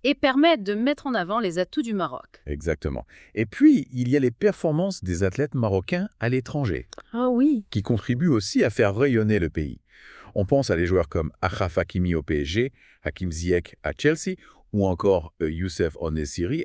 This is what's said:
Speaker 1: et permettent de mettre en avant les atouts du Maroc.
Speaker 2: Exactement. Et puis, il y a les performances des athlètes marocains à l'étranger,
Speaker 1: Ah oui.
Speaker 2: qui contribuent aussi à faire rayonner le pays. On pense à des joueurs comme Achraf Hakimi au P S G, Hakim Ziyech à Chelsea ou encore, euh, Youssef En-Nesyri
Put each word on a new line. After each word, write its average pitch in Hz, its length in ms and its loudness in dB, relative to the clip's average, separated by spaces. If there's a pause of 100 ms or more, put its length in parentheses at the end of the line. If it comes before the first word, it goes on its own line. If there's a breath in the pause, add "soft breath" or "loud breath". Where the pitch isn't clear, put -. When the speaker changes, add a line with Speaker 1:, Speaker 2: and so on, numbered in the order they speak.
Speaker 1:
et 269 120 2
permettent 277 500 4
de 202 80 -2
mettre 254 340 -2
en 262 60 -4
avant 202 280 -2
les 175 180 -2
atouts 185 240 -2
du 233 100 -4
Maroc. 165 540 -6
Speaker 2:
Exactement. 73 580 -4 (300 loud breath)
Et 113 100 0
puis, 262 480 4
il 123 160 -2
y 135 80 2
a 143 40 4
les 127 100 2
performances 185 760 -2
des 90 200 0
athlètes 131 300 -2
marocains 120 540 0 (120)
à 117 100 0
l'étranger, 127 580 -2 (240)
Speaker 1:
Ah 247 160 0
oui. 254 400 2
Speaker 2:
qui 104 140 -2
contribuent 123 460 0
aussi 143 360 2
à 120 60 2
faire 101 260 2
rayonner 110 420 4
le 80 120 0
pays. 76 320 -6 (520 loud breath)
On 101 100 0
pense 139 260 2
à 87 60 2
des 87 100 2
joueurs 90 220 2
comme 78 320 -4
Achraf 92 380 -2
Hakimi 90 360 0
au 78 80 0
P 73 200 -2
S 69 40 -4
G, 117 260 -2 (300 soft breath)
Hakim 82 300 -4
Ziyech 87 500 -2
à 73 160 -4
Chelsea 160 380 -2 (360 soft breath)
ou 101 140 2
encore, 90 540 2
euh, 80 100 -2
Youssef 85 500 -4
En-Nesyri 82 640 -4